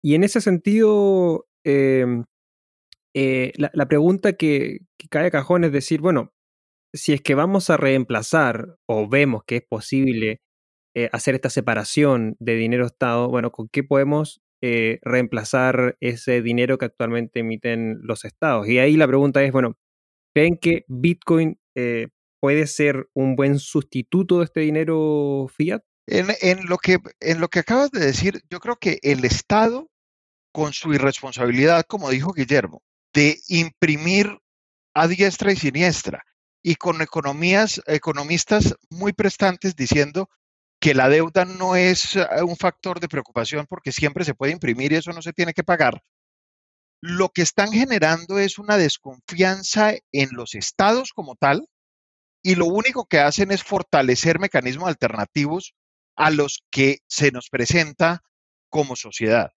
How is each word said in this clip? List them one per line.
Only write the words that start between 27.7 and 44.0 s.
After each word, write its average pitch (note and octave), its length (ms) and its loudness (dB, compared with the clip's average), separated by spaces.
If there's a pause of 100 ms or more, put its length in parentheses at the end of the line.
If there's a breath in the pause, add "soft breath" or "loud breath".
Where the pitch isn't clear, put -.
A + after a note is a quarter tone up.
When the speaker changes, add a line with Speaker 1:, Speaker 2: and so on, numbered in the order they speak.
Speaker 2:
de A#3 100 -6
decir, C#3+ 480 0
yo F3 120 -12
creo A#3+ 160 -6
que D#3+ 260 -2
el C3+ 240 2
Estado, A3+ 640 0 (640)
con D3+ 180 -4
su D#3 220 -2
irresponsabilidad, C3+ 920 2
como G3 220 -8
dijo C3+ 240 -2
Guillermo, B2+ 500 -2 (320)
de D3 240 4 (100)
imprimir E3+ 880 0 (560)
a D#3+ 140 2
diestra G3 440 0
y F#3 40 2
siniestra, D3+ 680 -2 (400)
y E3+ 100 2
con E3 260 -4
economías, E3 840 0
economistas D#3 880 0 (160)
muy F#3+ 220 -4
prestantes F#3+ 640 -2
diciendo D3 520 0 (540)
que D3 120 4
la C3 140 4
deuda E3 360 4
no F#3 320 -2
es, F3+ 400 2
eh, F#3 100 0 (160)
un F3 140 -2
factor F3+ 420 -4
de E3 100 -8
preocupación C#3+ 600 -6
porque C#3 240 -10
siempre D3+ 320 -2